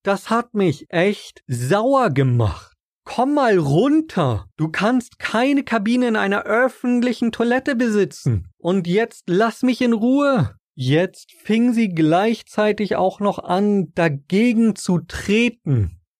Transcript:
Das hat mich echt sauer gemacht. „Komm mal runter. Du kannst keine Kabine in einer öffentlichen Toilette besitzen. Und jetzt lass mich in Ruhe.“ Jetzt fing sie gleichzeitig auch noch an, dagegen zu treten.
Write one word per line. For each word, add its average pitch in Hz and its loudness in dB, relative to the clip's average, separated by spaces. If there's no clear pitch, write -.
Das 196 -4
hat 233 -2
mich 185 -2
echt 190 -4
sauer 202 0
gemacht. 120 0
„Komm 277 -2
mal 233 2
runter. 170 0
Du 156 -2
kannst 214 -2
keine 277 0
Kabine 233 0
in 220 0
einer 202 0
öffentlichen 247 0
Toilette 240 -2
besitzen. 196 -2
Und 175 -2
jetzt 220 -2
lass 214 0
mich 247 0
in 240 2
Ruhe.“ 247 0
Jetzt 151 -2
fing 233 0
sie 226 0
gleichzeitig 202 0
auch 185 -2
noch 202 -2
an, 196 -2
dagegen 208 0
zu - -2
treten. 190 -2